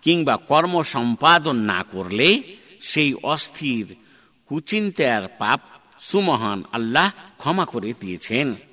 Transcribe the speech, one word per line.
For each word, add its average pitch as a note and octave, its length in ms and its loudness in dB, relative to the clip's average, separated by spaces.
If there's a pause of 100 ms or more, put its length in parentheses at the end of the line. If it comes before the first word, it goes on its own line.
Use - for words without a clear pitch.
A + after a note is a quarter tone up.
কিংবা D#3 340 2
কর্ম E3 460 2
সম্পাদন C#3+ 720 2
না G#2 260 0
করলে G#2 600 0 (380)
সেই D3 340 0
অস্থির B2+ 800 -4 (520)
কুচিন্তার D#3 840 -2 (100)
পাপ A#2 220 2 (400)
সুমহান A2+ 720 0
আল্লাহ A#2+ 380 2 (280)
ক্ষমা F3 260 -2
করে A2+ 360 -6
দিয়েছেন। A2 540 -4 (180)